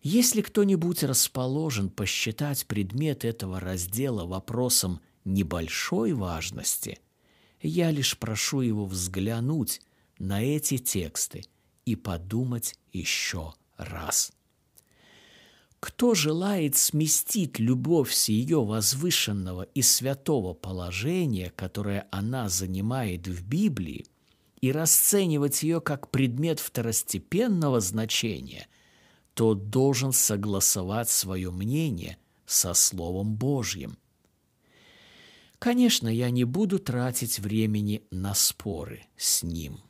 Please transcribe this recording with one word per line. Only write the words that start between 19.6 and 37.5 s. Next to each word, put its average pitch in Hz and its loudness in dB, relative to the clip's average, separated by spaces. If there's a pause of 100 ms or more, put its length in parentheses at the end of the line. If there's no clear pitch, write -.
и 139 0
святого 127 2
положения, 92 -4
которое 101 -4
она 110 -4
занимает 95 -2
в 90 -8
Библии, 120 -2 (560)
и 131 2
расценивать 156 4
её 160 2
как 143 -6
предмет 135 0
второстепенного 143 0
значения, 104 -2 (680)
тот 104 2
должен 131 2
согласовать 101 0
своё 92 -2
мнение 98 -4 (300)
со - 2
Словом 92 0
Божьим. 110 -2 (1600)
Конечно, 240 4
я 120 2
не 123 4
буду 185 2
тратить 123 -2
времени 107 0